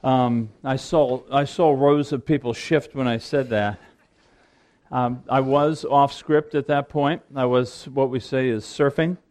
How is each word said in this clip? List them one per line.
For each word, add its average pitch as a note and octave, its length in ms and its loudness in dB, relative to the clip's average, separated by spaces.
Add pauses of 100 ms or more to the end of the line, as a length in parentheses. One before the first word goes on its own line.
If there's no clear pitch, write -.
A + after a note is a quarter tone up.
Um, B2 460 2 (160)
I C3+ 120 -2
saw, C3 440 0 (100)
I C#3 140 0
saw D#3 280 2
rows C#3+ 420 2
of B2 100 -6
people B2+ 300 -2
shift - 400 -2
when C3+ 120 -2
I A#2 120 0
said C3 320 -2
that. G#2 280 -2 (1120)
Um, B2+ 380 -2
I C3 120 2
was C#3+ 440 0
off C#3 300 2
script D3+ 400 -2
at C#3+ 140 -2
that C#3+ 200 -2
point. D3 320 -2 (160)
I C3 80 0
was, B2 440 0
what C3+ 200 0
we B2 120 -4
say C3 280 -2
is A2 160 -2
surfing. D#3+ 540 0 (120)